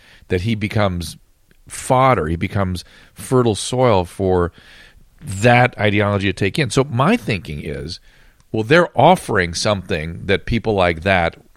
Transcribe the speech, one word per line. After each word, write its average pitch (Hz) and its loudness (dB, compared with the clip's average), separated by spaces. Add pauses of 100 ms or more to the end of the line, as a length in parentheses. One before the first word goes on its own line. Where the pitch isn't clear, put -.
(280)
that 90 -2
he 110 -2
becomes 98 -4 (500)
fodder. 127 0
He 82 -2
becomes 92 -4 (300)
fertile 120 0
soil 117 2
for 90 0 (720)
that 120 2
ideology 101 0
to 92 0
take 98 -2
in. 131 -2
So 135 0
my 147 0
thinking 95 -8
is, 73 -10 (520)
well, 110 -4
they're 160 2
offering 117 2
something 90 -4
that 95 0
people 113 -2
like 87 0
that 90 0 (200)